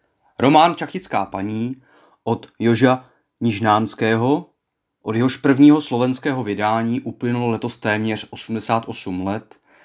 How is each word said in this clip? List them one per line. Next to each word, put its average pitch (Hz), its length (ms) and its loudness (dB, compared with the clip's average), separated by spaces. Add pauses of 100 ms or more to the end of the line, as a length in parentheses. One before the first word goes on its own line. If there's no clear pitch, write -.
(400)
Román 151 360 4
Čachtická 143 500 -6
paní 107 560 -6 (420)
od 117 240 -4 (120)
Joža 117 500 2 (320)
Nižnánského, 113 1080 0 (520)
od 107 140 -6
jehož 127 220 0
prvního 147 440 6
slovenského 127 640 -2
vydání 110 580 -2
uplynulo 120 460 -4
letos 117 300 -4
téměř 107 520 -2
osmdesát 113 580 -4
osm 95 400 -8
let, 107 320 -8 (260)